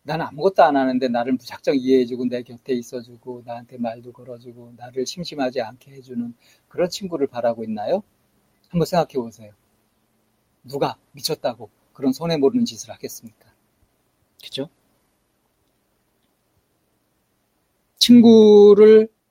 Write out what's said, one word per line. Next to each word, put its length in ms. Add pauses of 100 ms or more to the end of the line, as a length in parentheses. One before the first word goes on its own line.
난 180
아무것도 420
안 140
하는데 300
나를 260
무작정 420
이해해주고 500
내 180
곁에 300
있어주고 720
나한테 340
말도 340
걸어주고 640
나를 300
심심하지 540
않게 320
해주는 420 (320)
그런 220
친구를 360
바라고 380
있나요? 400 (680)
한번 160
생각해 300
보세요. 380 (1120)
누가 340 (160)
미쳤다고 580 (220)
그런 200
손해 240
모르는 280
짓을 280
하겠습니까? 580 (920)
그죠? 260 (3250)
친구를 1120 (220)